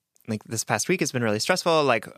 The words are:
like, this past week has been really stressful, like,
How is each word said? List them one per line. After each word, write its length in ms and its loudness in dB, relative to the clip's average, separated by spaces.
like, 180 -6
this 180 -6
past 260 -2
week 100 0
has 120 -2
been 120 -2
really 160 0
stressful, 440 2
like, 240 2